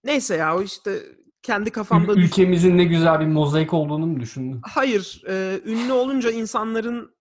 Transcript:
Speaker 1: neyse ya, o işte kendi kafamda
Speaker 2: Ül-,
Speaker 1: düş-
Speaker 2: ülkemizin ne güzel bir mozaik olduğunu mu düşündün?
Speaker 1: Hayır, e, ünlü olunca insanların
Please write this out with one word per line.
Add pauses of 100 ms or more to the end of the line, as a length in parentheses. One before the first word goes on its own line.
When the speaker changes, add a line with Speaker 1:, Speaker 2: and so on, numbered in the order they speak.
Speaker 1:
neyse
ya,
o
işte (380)
kendi
kafamda
Speaker 2:
Ül-,
Speaker 1:
düş-
Speaker 2:
ülkemizin
ne
güzel
bir
mozaik
olduğunu
mu
düşündün?
Speaker 1:
Hayır,
e,
ünlü
olunca
insanların